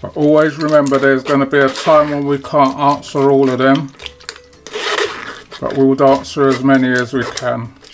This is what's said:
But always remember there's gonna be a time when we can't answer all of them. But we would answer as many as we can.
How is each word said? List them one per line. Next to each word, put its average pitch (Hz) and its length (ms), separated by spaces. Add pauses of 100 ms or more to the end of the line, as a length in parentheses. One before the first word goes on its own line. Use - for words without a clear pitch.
But - 160
always 151 400
remember 151 400
there's 135 260
gonna 139 220
be 139 140
a 135 100
time 151 420
when 143 140
we 143 120
can't 135 400
answer 139 540
all 135 180
of 127 100
them. 135 320 (1700)
But - 160
we 135 80
would 135 160
answer 135 460
as 127 160
many 131 280
as 123 220
we 135 100
can. 120 500 (200)